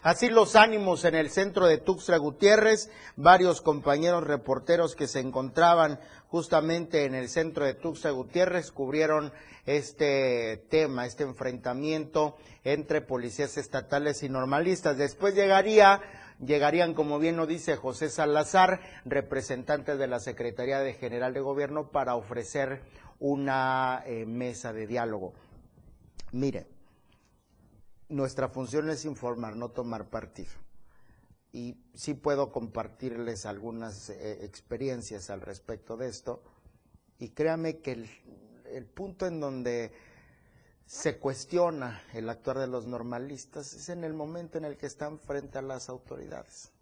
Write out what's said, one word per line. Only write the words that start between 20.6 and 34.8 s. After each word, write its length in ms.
de 140
General 400
de 60
Gobierno 500
para 240
ofrecer 680
una, 880
eh, 180
mesa 480
de 140
diálogo. 480
Mire, 340
nuestra 400
función 420
es 140
informar, 500
no 140
tomar 400
partido. 420
Y 260
sí 200
puedo 360
compartirles 960
algunas, 640
eh, 340
experiencias 840